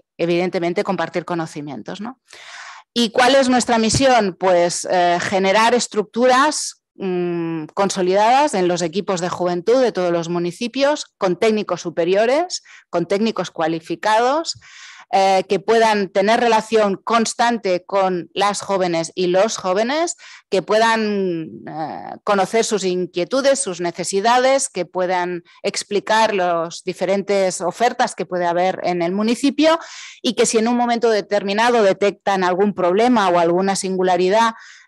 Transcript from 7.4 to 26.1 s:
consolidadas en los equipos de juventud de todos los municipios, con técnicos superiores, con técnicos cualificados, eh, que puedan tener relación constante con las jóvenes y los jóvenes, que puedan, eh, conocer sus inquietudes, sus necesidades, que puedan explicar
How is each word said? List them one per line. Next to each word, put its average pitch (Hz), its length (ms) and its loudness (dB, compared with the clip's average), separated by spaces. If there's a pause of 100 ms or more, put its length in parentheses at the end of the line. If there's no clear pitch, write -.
consolidadas 196 800 2
en 185 140 0
los 175 160 0
equipos 175 380 -4
de 180 80 -2
juventud 180 520 0
de 240 100 2
todos 180 200 0
los 170 180 -2
municipios, 233 880 -4
con 180 180 0
técnicos 214 460 0
superiores, 214 800 0 (300)
con 170 160 -2
técnicos 202 420 -2
cualificados, 214 1120 -2 (560)
eh, 190 320 4
que 196 120 0
puedan 220 500 2
tener 208 300 2
relación 220 560 2
constante 220 920 0
con 185 480 -2
las 196 280 -2
jóvenes 175 520 -2
y 185 140 -2
los 185 300 2
jóvenes, 240 580 -2 (340)
que 185 140 0
puedan, 208 840 0 (180)
eh, 147 560 -10
conocer 208 420 0
sus 202 180 -2
inquietudes, 180 760 0
sus 175 200 -6
necesidades, 226 920 0
que 175 180 -8
puedan 180 560 -4 (180)
explicar 214 720 -2